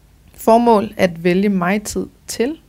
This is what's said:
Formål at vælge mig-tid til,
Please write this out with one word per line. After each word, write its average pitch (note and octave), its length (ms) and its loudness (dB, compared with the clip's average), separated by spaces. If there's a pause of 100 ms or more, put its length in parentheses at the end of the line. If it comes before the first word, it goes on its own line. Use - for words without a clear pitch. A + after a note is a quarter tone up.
(340)
Formål A3+ 640 2
at E3+ 280 -2
vælge F#3 240 2
mig-tid G3 580 -4 (200)
til, C#4 320 -4 (100)